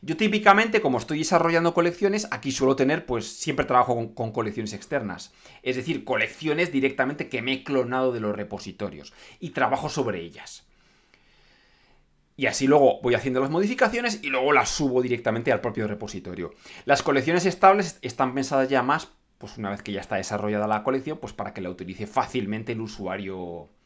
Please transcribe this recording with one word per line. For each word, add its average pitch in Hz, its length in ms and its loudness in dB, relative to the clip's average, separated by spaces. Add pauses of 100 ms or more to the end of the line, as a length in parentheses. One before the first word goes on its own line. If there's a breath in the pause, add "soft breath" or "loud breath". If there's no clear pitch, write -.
Yo 156 140 -6
típicamente, 214 640 6
como 127 200 2
estoy 151 180 -4
desarrollando 165 560 4
colecciones, 190 580 0
aquí 131 220 -4
suelo 135 240 4
tener, 135 280 2
pues 117 220 -4
siempre 147 380 -4
trabajo 123 280 4
con, 117 200 -4
con 110 180 -6
colecciones 110 400 -4
externas, 101 640 -8 (300 loud breath)
es 123 120 -2
decir, 143 300 -4
colecciones 147 680 0
directamente 135 560 -2
que 120 140 -6
me 127 100 -2
he 131 140 -4
clonado 131 480 0
de 117 80 -4
los 104 120 -2
repositorios, 98 760 -10 (300 loud breath)
y 165 80 -8
trabajo 139 400 0
sobre 107 320 -2
ellas. - 420 -16 (1700 soft breath)
Y 131 100 2
así 131 200 0
luego 139 340 8
voy 120 120 2
haciendo 127 260 0
las 135 100 0
modificaciones 220 720 0
y 147 60 -8
luego 135 240 2
las 131 160 6
subo 127 340 0
directamente 117 520 0
al 104 80 -2
propio 110 260 -4
repositorio. 95 680 -10 (300 loud breath)
Las 139 180 4
colecciones 156 440 2
estables 190 560 4
están 127 320 -2
pensadas 135 340 0
ya 131 160 2
más, 147 240 0 (300)
pues - 200 -16
una 101 120 -4
vez 101 120 -6
que 104 120 -8
ya 95 80 -4
está - 160 -4
desarrollada 104 500 -2
la 107 160 0
colección, 135 360 -2
pues 110 120 -10
para 101 220 -8
que 101 80 -10
la 90 80 -6
utilice 92 380 -10
fácilmente 113 680 -4
el 110 80 -8
usuario, 92 880 -8 (160 soft breath)